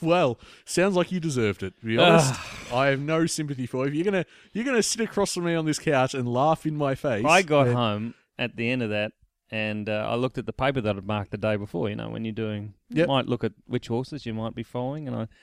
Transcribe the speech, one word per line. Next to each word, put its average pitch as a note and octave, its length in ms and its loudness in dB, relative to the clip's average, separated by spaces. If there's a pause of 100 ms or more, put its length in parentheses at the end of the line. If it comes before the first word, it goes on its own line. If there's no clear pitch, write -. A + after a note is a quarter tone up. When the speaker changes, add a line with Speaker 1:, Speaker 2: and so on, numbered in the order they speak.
Speaker 1:
Well, D#3+ 360 2 (280)
sounds F#3 320 2
like F3+ 160 0
you F3+ 80 -4
deserved B2 420 0
it, F#2 160 -10
to A2+ 60 -16
be A2+ 120 0
honest. E3 360 8
Speaker 2:
Ugh. - 400 -10
Speaker 1:
I C3+ 140 4
have C3+ 120 2
no D#3+ 260 0
sympathy C#3+ 400 -4
for C3 200 -2
you. C#3+ 40 0
If D3 60 -2
you're E3 80 0
gonna, F#3+ 220 0 (260)
you're A#3 140 -4
gonna B3 180 2
sit - 160 -2
across G3+ 340 0
from F3 120 -4
me E3+ 100 2
on D#3+ 100 0
this D3+ 140 0
couch C3 340 2
and B2+ 140 -2
laugh C#3 380 2
in D#3 100 -2
my C#3+ 180 0
face, A#2+ 320 0
Speaker 2:
I E3+ 160 6
got D3 260 4
Speaker 1:
then A#2+ 80 2
Speaker 2:
home A2+ 380 0 (240)
at A2+ 200 -6
the A#2 120 -2
end B2+ 140 -2
of G#2+ 60 -2
that, G#2 240 -2 (360)
and, G#2+ 380 -4
uh, G#2+ 240 -2
I A#2+ 40 0
looked B2 220 -2
at A2 80 -6
the A2+ 60 -6
paper C3+ 300 0
that G#2 160 0
I'd F#2+ 100 -8
marked G#2 240 -4
the - 60 -6
day G#2+ 180 0
before, G#2 340 -4
you G#2+ 60 -6
know, A2+ 140 -8
when A2+ 160 -8
you're A2 80 -6
doing, G#2+ 400 -6 (160)
you B2 80 -4
Speaker 1:
Yep. E3 100 4
Speaker 2:
might C3+ 200 0
look A#2+ 180 -2
at A2 80 -4 (120)
which - 220 -6
horses B2+ 380 -6
you A2+ 80 -6
might A2 220 -6
be A#2 80 -8
following, C3+ 440 -8
and A#2+ 80 -6
I A2+ 140 -6 (140)